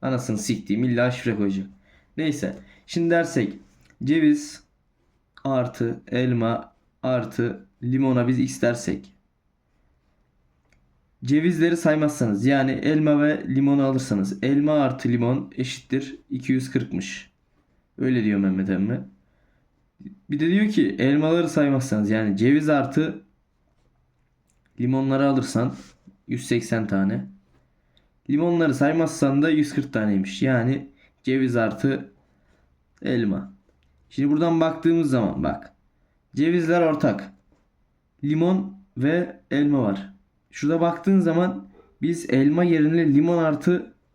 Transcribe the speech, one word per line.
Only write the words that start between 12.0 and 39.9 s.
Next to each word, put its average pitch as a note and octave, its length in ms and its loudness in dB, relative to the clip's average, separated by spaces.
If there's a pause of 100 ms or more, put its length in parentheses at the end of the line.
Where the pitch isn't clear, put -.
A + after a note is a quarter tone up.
yani C3+ 240 2
elma D3+ 520 2
ve D3+ 260 0
limonu C#3 360 2
alırsanız, B2+ 580 -2
elma C#3+ 300 2
artı C3 360 0
limon A#2+ 480 -2
eşittir - 600 -6 (120)
iki C3 220 -4
yüz B2+ 180 -2
kırkmış. - 600 -6 (680)
Öyle B2 260 0
diyor G2+ 160 2
Mehmet F#2+ 300 0
emmi. G2 300 -2 (1300)
Bir C#3+ 100 -4
de D#3+ 80 2
diyor G#3 200 4
ki - 300 0
elmaları D#3 500 2
saymazsanız, B2+ 640 0
yani G#2+ 260 0
ceviz C#3+ 320 4
artı D#3 540 0 (1600)
limonları C3+ 460 0
alırsan B2+ 480 0 (540)
yüz - 180 -6
seksen A2+ 400 -2
tane. G2 400 -2 (1040)
Limonları E3 440 2
saymazsan C#3+ 680 0
da D#3+ 80 2
yüz D3+ 240 0
kırk C3+ 180 -4
taneymiş. G#2 500 -2
Yani C3 460 0 (340)
ceviz C3 340 0
artı A2+ 560 -2 (880)
elma. A2+ 500 -2 (580)
Şimdi C#3+ 200 0
buradan E3 300 2
baktığımız D#3+ 500 0
zaman F#2+ 320 0
bak. - 300 -6 (640)
Cevizler E3+ 460 2
ortak. D3+ 500 -2 (920)
Limon F3 520 0 (200)
ve E3 440 -2 (100)
elma C#3+ 320 2
var. G2 300 -4 (380)